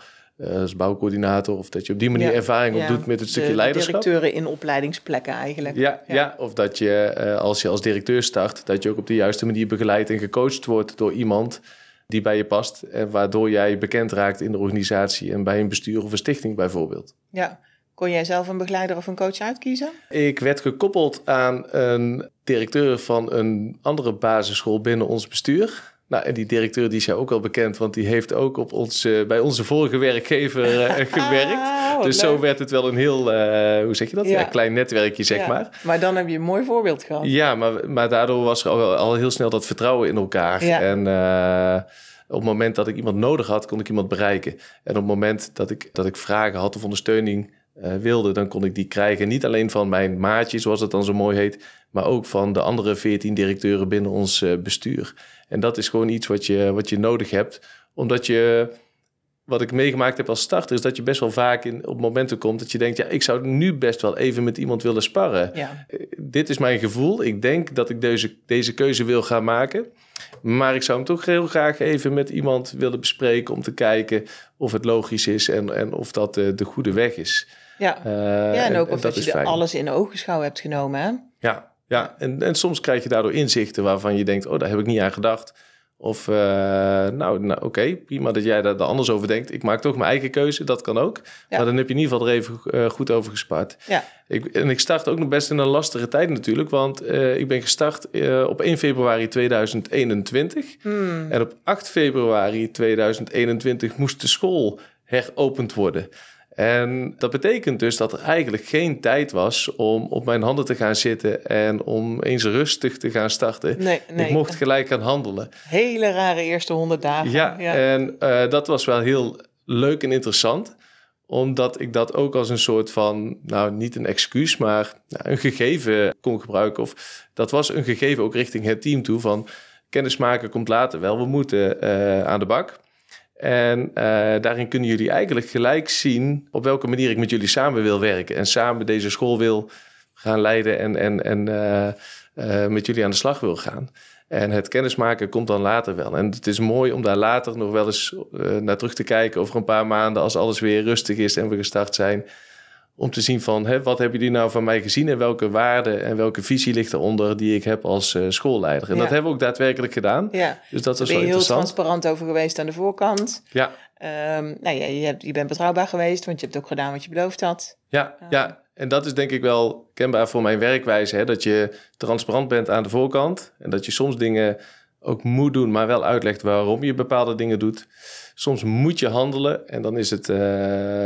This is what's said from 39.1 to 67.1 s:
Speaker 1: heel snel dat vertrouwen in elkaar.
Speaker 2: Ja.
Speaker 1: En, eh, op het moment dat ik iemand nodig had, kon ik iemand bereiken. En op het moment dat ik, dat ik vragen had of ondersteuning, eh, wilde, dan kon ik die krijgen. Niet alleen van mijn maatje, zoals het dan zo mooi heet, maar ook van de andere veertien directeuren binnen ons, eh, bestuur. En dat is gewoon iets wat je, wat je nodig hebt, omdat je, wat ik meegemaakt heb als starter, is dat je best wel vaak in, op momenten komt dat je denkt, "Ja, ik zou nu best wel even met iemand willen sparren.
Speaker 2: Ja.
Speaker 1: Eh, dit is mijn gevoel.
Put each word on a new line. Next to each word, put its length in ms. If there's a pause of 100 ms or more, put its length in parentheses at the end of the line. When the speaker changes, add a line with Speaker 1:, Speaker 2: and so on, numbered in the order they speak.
Speaker 1:
heel 160
snel 180
dat 160
vertrouwen 440
in 60
elkaar. 500
Speaker 2:
Ja. 160
Speaker 1:
En, 260
eh, 760 (460)
op 80
het 100
moment 300
dat 120
ik 80
iemand 220
nodig 300
had, 180
kon 140
ik 100
iemand 180
bereiken. 440 (320)
En 80
op 40
het 100
moment 480
dat 180
ik, 220
dat 120
ik 120
vragen 420
had 160
of 80
ondersteuning, 760 (240)
eh, 140
wilde, 360
dan 160
kon 160
ik 120
die 120
krijgen. 400
Niet 180
alleen 240
van 200
mijn 300
maatje, 400
zoals 220
het 100
dan 120
zo 100
mooi 240
heet, 280 (260)
maar 140
ook 200
van 280
de 80
andere 340
veertien 380
directeuren 540
binnen 240
ons, 300
eh, 160
bestuur. 560 (340)
En 120
dat 180
is 120
gewoon 200
iets 180
wat 180
je, 280
wat 160
je 100
nodig 300
hebt, 320 (320)
omdat 320
je, 440 (760)
wat 160
ik 100
meegemaakt 460
heb 120
als 120
starter, 340
is 60
dat 140
je 80
best 160
wel 120
vaak 340
in, 220
op 120
momenten 380
komt 220
dat 120
je 60
denkt, 200
"Ja, 80
ik 180
zou 240
nu 260
best 280
wel 160
even 260
met 140
iemand 260
willen 180
sparren. 520
Speaker 2:
Ja. 340
Speaker 1:
Eh, 120 (180)
dit 320
is 80
mijn 220
gevoel. 440